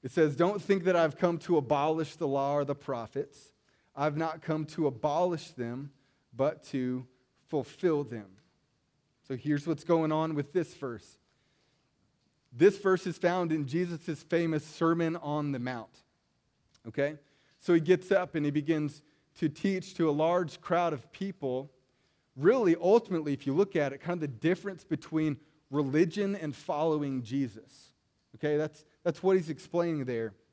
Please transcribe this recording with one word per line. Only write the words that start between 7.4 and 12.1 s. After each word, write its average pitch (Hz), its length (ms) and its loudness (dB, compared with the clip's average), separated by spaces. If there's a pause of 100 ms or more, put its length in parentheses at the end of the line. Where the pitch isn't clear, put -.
fulfill 151 560 -2
them." 107 340 -12 (880)
So 135 120 -8
here's 143 320 -2
what's 156 160 -2
going 160 280 2
on 160 240 0
with 143 180 -4
this 175 220 -2
verse. 120 420 -12 (1400)